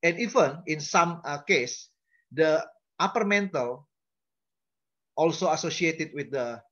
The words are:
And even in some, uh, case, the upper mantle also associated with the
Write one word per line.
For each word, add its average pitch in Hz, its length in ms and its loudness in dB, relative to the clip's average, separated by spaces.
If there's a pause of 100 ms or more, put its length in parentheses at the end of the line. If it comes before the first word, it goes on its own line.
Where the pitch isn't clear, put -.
And 170 160 2
even 175 460 2
in 156 140 -4
some, 170 460 2
uh, 143 200 -6
case, 135 440 -2 (420)
the 156 340 2 (340)
upper 190 260 2
mantle 165 600 -2 (1300)
also 160 340 2
associated 160 640 -2
with 135 180 -8
the 120 300 -6 (100)